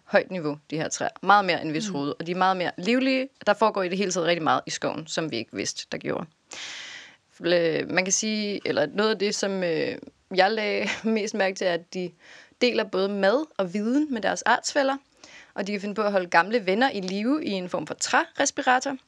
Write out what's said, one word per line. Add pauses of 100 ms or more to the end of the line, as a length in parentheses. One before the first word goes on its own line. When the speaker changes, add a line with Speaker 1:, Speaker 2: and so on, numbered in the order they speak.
Speaker 1:
højt
niveau, (120)
de
her
træer. (120)
Meget
mere,
end
vi
Speaker 2:
Mm.
Speaker 1:
troede.
Og
de
er
meget
mere
livlige. (180)
Der
foregår
i
det
hele
taget
rigtig
meget
i
skoven,
som
vi
ikke
vidste,
der
gjorde. (1160)
Øh,
man
kan
sige,
eller
noget
af
det,
som,
øh, (360)
jeg
lagde (100)
<laughs>
mest
mærke
til,
er,
at
de (500)
deler
både
mad (120)
og
viden
med
deres
artsfæller, (580)
og
de
kan
finde
på
at
holde
gamle
venner
i
live
i
en
form
for
trærespirator.
De (120)